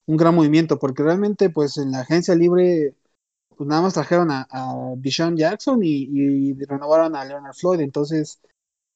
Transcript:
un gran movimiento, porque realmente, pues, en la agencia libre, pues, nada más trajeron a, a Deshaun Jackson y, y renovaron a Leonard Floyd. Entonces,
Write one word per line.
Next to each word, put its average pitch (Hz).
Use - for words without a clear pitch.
un 156
gran 165
movimiento, 156
porque 139
realmente, 196
pues, 151
en 139
la 131
agencia 170
libre, 175
pues, 143
nada 156
más 185
trajeron 170
a, 135
a 127
Deshaun 139
Jackson 208
y, 143
y 139
renovaron 160
a -
Leonard 277
Floyd. 180
Entonces, 147